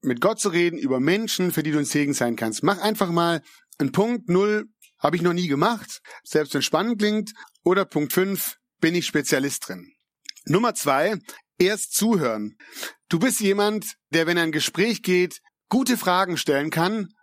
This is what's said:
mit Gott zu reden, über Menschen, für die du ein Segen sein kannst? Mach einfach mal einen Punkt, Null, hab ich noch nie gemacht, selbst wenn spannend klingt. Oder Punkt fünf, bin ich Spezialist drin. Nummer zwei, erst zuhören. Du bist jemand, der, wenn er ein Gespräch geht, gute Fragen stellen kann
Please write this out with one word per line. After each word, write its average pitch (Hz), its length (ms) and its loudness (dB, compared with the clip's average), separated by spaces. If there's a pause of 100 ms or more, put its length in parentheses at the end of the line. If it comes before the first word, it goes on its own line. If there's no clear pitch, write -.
mit 120 200 -2
Gott 214 180 2
zu 208 100 0
reden, 175 300 0
über 127 200 0
Menschen, 180 520 0
für 160 100 -2
die 156 80 -2
du 151 80 0
ein 143 80 0
Segen 143 300 0
sein 120 200 0
kannst? 110 280 -4
Mach - 160 2
einfach 202 320 -2
mal 170 320 0 (340)
einen - 140 -2
Punkt, 233 360 0
Null, 208 380 2 (320)
hab 156 160 2
ich 175 80 0
noch 175 120 2
nie 180 140 -2
gemacht, 175 540 0 (220)
selbst 151 320 0
wenn 135 80 0
spannend 208 340 -2
klingt. 208 360 0 (300)
Oder 185 220 4
Punkt 151 260 -2
fünf, 190 440 -2 (260)
bin 165 140 2
ich 175 100 0
Spezialist 139 600 -2
drin. 92 260 -14 (520)
Nummer 214 280 2
zwei, 156 460 0 (400)
erst 196 360 0
zuhören. 123 600 0 (520)
Du 170 120 0
bist 240 220 0
jemand, 202 560 0 (120)
der, 156 160 2
wenn 175 120 2
er 170 80 2
ein 160 60 -2
Gespräch 180 520 -2
geht, 180 380 0 (280)
gute 247 260 2
Fragen 180 420 0
stellen 147 340 0
kann 185 380 -2 (140)